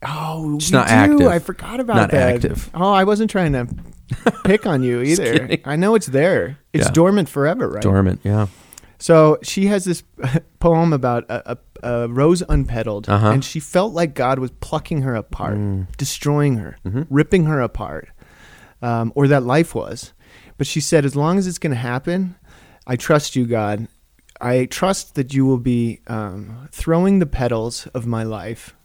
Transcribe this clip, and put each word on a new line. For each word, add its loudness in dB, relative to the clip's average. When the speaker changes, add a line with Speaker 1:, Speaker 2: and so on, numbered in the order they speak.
Speaker 1:
Oh, -6
Speaker 2:
Just -2
Speaker 1:
you 6
Speaker 2:
not 4
Speaker 1:
do? 4
Speaker 2:
active. 6
Speaker 1:
I 4
forgot -10
about 0
Speaker 2:
Not 4
Speaker 1:
that. 4
Speaker 2:
active. -4
Speaker 1:
Oh, 2
I 4
wasn't 2
trying 0
to -2
Speaker 2:
<laughs> -2
Speaker 1:
pick 2
on 0
you 0
Speaker 2:
Just 2
Speaker 1:
either. 2
Speaker 2:
kidding. -4
Speaker 1:
I -4
know 2
it's 0
there. 0
It's 2
Speaker 2:
Yeah. 0
Speaker 1:
dormant 4
forever, -2
right? -6
Speaker 2:
Dormant, 2
yeah. 0
Speaker 1:
So 4
she -4
has 0
this -4
<laughs> -6
poem 4
about -2
a, -8
a, -6
a -2
rose 2
unpetaled, -2
Speaker 2:
Uh-huh. 4
Speaker 1:
and 2
she -8
felt 0
like -2
God 0
was -4
plucking -6
her -2
apart, -6
Speaker 2:
Mm. -4
Speaker 1:
destroying 0
her, -10
Speaker 2:
Mm-hmm. -4
Speaker 1:
ripping 2
her 0
apart, -8
um, -4
or 4
that 4
life 0
was. -10
But -4
she -4
said, 2
"As -2
long 0
as 0
it's -8
gonna -2
happen, -4
I -4
trust 0
you, 0
God. -4
I 0
trust -4
that -4
you 2
will 4
be, -2
um, -10
throwing 2
the 2
petals -4
of -6
my -4
life -10